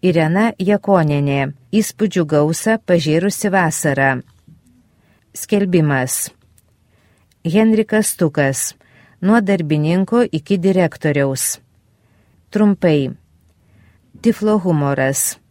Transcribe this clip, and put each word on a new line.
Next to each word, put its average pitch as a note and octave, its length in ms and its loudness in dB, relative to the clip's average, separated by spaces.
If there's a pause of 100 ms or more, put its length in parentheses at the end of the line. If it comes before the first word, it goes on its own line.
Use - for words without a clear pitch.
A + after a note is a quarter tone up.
Irena E3 440 2 (100)
Jakonienė. D3 960 0 (200)
Įspūdžių G3+ 520 -2
gausą D#3 560 0
pažėrusi F3 720 -2
vasara. D3+ 580 0 (1200)
Skelbimas. D#3+ 960 0 (1120)
Henrikas G#3+ 720 2
Stukas. D3 560 -2 (500)
Nuo A3 180 2
darbininko F3+ 840 0
iki F#3 360 -2
direktoriaus. D#3 1000 -2 (920)
Trumpai. E3 640 2 (1040)
Tiflo G#3+ 400 0
humoras. C#3+ 800 -2 (120)